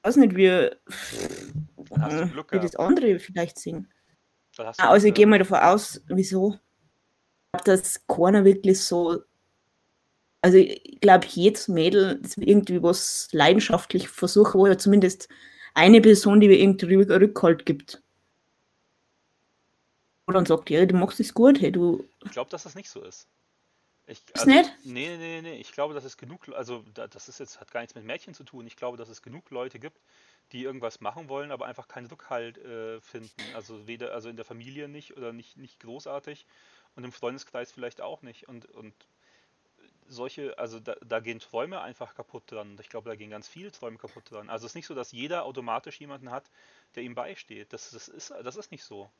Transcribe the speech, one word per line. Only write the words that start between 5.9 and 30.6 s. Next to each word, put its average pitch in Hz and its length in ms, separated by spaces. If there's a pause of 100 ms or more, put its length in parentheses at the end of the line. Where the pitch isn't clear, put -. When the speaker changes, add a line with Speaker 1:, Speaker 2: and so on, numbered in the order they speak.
Speaker 1:
wieso? 190 480
Ich - 960
glaub, - 120
dass - 420
keiner 190 380
wirklich 196 400
so, 175 380 (1200)
also 180 180
ich - 420
glaub, 185 240
jedes 196 420
Mädel, 190 560
das - 140
irgendwie 202 460
was - 500
leidenschaftlich 185 760
versucht, 208 460
wo 190 120
ja 190 120
zumindest 196 500 (460)
eine 196 260
Person, 214 400
die 208 80
mir 190 100
irgendwie 190 360
Rück-, 196 160
Rückhalt 185 560
gibt. - 340 (2250)
Wo 180 60
dann 185 140
sagt, 165 240
ja, 160 160
du 185 80
machst 180 260
es - 140
gut, 269 260
hey, 180 120
du 175 320 (200)
Speaker 2:
Ich - 80
glaub, 123 180
dass 180 120
das - 120
nicht 196 160
so - 120
ist. - 240 (800)
Ich, - 120
Speaker 1:
Ist - 220
Speaker 2:
also, 277 100
Speaker 1:
nicht? 320 200 (140)
Speaker 2:
nee, 139 320
nee, - 20
nee, 165 240
nee. 165 140
Ich - 160
glaube, 151 200
dass 147 120
es 131 120
genug 143 300
Le-, - 100
also 120 280 (100)
da, 113 140
das - 200
ist 127 120
jetzt, - 200
hat - 100
gar 117 100
nichts 117 140
mit 110 100
Mädchen 139 300
zu 139 100
tun. 123 220
Ich 113 100
glaube, 123 200
dass 113 120
es 110 140
genug 139 280
Leute 127 280
gibt, 139 200 (540)
die 123 100